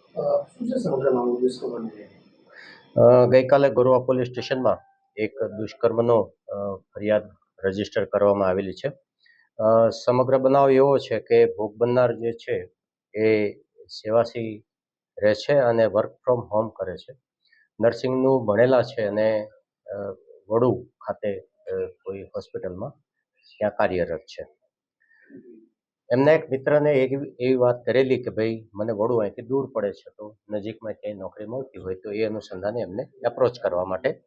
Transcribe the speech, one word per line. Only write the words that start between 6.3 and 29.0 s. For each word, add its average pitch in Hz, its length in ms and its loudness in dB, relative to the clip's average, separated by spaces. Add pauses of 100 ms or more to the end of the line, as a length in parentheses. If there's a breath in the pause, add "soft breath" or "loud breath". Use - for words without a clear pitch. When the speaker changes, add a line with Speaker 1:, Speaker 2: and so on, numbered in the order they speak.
Speaker 2:
અ, 101 280 -8
ફરિયાદ 104 540 -4 (340)
રજીસ્ટર 98 400 -2
કરવામાં 98 440 2
આવેલી 95 240 -2
છે. 135 200 -8 (680 soft breath)
અ, 113 300 4
સમગ્ર 127 500 0
બનાવ 135 320 4
એવો 135 280 6
છે 113 220 -6
કે 117 260 4
ભોગ 107 300 -6
બનનાર 120 360 2
જે 117 200 -6
છે 107 380 -8 (480)
એ 107 340 2 (360)
સેવાસી 110 760 -4 (580)
રહે 107 120 4
છે 143 200 -2
અને 117 300 2
work 104 220 0
from - 300 -2
home 107 400 -4
કરે 92 200 -8
છે. - 200 -20 (640)
નર્સિંગનું 131 680 0
ભણેલા 117 360 4
છે - 200 -6
અને, 107 460 0 (380)
અ, 104 80 -12 (540)
વડુ 113 380 0 (200)
ખાતે, 101 340 -6
અ, 95 460 -8 (180)
કોઈ 98 180 -10
હોસ્પિટલમાં 92 680 -12 (680)
ત્યાં 104 180 -4
કાર્યરત 87 440 -2
છે. - 260 -18 (1700 loud breath)
એમના 139 200 4
એક 160 180 0
મિત્રને 147 420 2
એક 131 200 0
એવી, 139 280 -8
એવી 127 140 2
વાત 123 320 0
કરેલી 127 360 0
કે, 117 80 -8
"ભાઈ, 110 440 -6
મને 107 180 -6
વડુ 110 240 -2